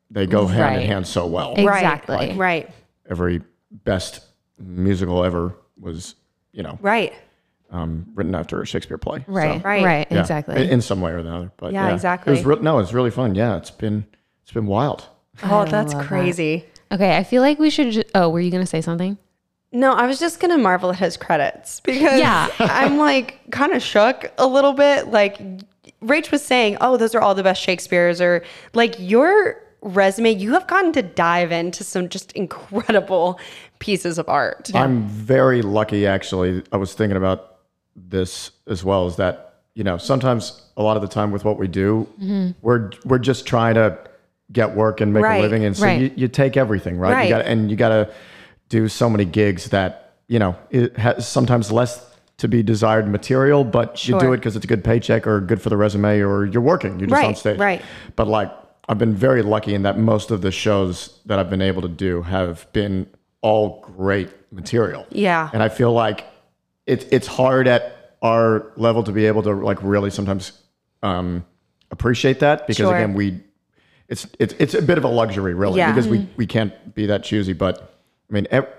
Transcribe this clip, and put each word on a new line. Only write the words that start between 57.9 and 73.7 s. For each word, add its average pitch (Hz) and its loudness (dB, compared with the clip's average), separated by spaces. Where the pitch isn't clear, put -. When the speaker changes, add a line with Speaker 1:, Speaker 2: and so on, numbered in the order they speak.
Speaker 1:
But, 113 0
like, 107 0
I've 110 -2
been 113 2
very 120 2
lucky 104 0
in 98 0
that 98 0
most 110 0
of 101 -2
the 98 -2
shows 95 -2
that 104 -2
I've 92 -2
been 95 -2
able 95 -2
to 90 -6
do 87 -4
have 87 -4
been 101 -2
all 107 0
great 95 -2
material. 98 -4
Speaker 3:
Yeah. 175 -2
Speaker 1:
And 110 0
I 113 2
feel 120 2
like 113 0
it's, - -2
it's 131 0
hard 131 2
at - -2
our 113 2
level 113 2
to 104 -4
be 107 2
able 107 2
to, 104 0
like, 98 -2
really 101 0
sometimes, 98 -6
um, 90 -4
appreciate 127 0
that 151 2
because 110 -2
Speaker 3:
Sure. 95 2
Speaker 1:
again, 104 0
we, 98 -2